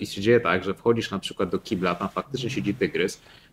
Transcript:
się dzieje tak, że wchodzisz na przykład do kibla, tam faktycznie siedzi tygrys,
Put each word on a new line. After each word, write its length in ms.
się 180
dzieje 180
tak, 240
że 100
wchodzisz 380
na 80
przykład 300
do 100
kibla, 360
tam 140
faktycznie 400
siedzi 260
tygrys, 460